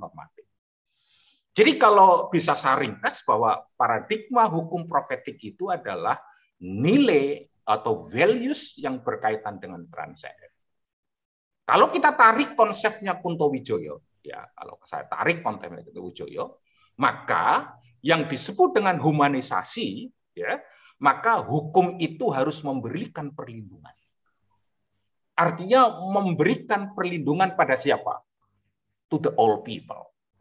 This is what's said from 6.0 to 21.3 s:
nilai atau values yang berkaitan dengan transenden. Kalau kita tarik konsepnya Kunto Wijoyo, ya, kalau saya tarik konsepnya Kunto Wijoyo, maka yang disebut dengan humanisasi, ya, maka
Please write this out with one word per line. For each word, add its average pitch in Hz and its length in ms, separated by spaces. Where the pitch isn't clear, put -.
nilai 147 800
atau 110 320
values 220 800
yang 131 240
berkaitan 110 560
dengan 90 240
transenden. - 640
Kalau 202 240
kita 294 240
tarik 226 400
konsepnya 202 640
Kunto 165 320
Wijoyo, 82 480
ya, - 320
kalau - 240
saya 73 240
tarik - 400
konsepnya 85 400
Kunto 90 240
Wijoyo, - 560
maka - 800
yang 160 240
disebut 196 560
dengan 185 160
humanisasi, 139 1120
ya, 208 300
maka 151 400